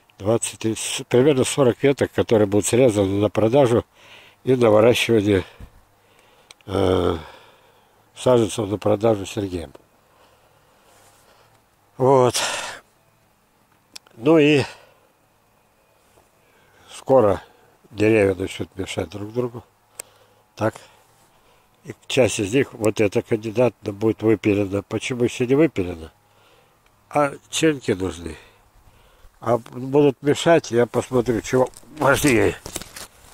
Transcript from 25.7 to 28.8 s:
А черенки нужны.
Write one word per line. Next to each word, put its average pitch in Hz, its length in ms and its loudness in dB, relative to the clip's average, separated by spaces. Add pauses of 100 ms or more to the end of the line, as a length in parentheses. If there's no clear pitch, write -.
А 147 240 -2 (160)
черенки 151 440 -2
нужны. 85 440 -6 (1040)